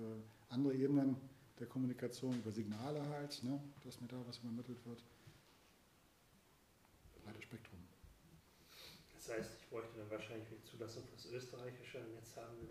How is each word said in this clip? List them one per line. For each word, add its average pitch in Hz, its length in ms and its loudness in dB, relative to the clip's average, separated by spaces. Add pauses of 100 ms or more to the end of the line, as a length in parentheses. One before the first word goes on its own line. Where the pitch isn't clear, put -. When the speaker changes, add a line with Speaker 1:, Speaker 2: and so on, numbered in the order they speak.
(540)
Speaker 1:
andere 135 220 8
Ebenen 135 420 10 (420)
der 117 80 -2
Kommunikation 127 680 2
über 110 140 0
Signale 113 580 0
halt, 143 340 -2
ne? 139 180 4 (220)
Dass 123 160 -8
mir 123 80 -6
da 127 180 -6
was 120 120 -6
übermittelt 120 480 -2
wird. - 180 -6 (2250)
Breites 104 200 -10
Spektrum. 107 360 -10 (1300)
Speaker 2:
Das - 240 -8
heißt, 104 140 0 (100)
ich - 80 -18
bräuchte 113 300 -4
dann 104 100 -6
wahrscheinlich 107 380 -2
für - 80 -10
die 110 80 -12
Zulassung 113 420 -6
fürs - 220 -12
Österreichische 123 720 -6
und 113 160 -6
jetzt 110 200 -12
haben 117 240 -8
wir, 113 120 -8